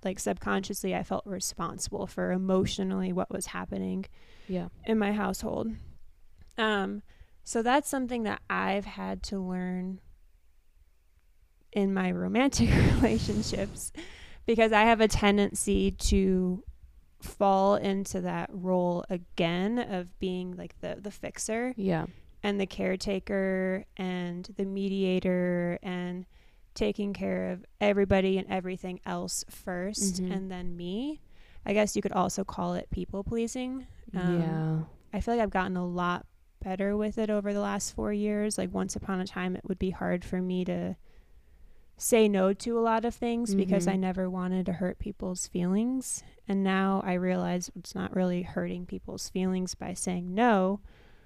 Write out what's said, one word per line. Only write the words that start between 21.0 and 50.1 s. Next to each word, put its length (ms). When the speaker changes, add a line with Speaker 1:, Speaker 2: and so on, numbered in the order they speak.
Speaker 1:
the 100
fixer 640
Speaker 2:
Yeah. 300
Speaker 1:
and 180
the 60
caretaker 1160
and 600
the 80
mediator 1160
and 440
taking 380
care 380
of 140
everybody 580
and 100
everything 560
else 460
first 720
Speaker 2:
Mm-hmm. 100
Speaker 1:
and 180
then 260
me. 440
I 60
guess 240
you 60
could 100
also 320
call 300
it 160
people 340
pleasing. 600
Um, 260
Speaker 2:
Yeah. 380
Speaker 1:
I 80
feel 140
like 80
I've 80
gotten 260
a 100
lot 380
better 340
with 220
it 120
over 220
the 80
last 340
four 180
years. 440
Like, 160
once 220
upon 260
a 60
time, 300
it 120
would 100
be 120
hard 340
for 160
me 260
to 300
say 320
no 240
to 260
a 20
lot 240
of 80
things 440
because 300
Speaker 2:
Mm-hmm. 80
Speaker 1:
I 20
never 340
wanted 360
to 80
hurt 260
people's 480
feelings. 720
And 160
now 420
I 100
realize 600
it's 220
not 180
really 280
hurting 440
people's 420
feelings 460
by 200
saying 380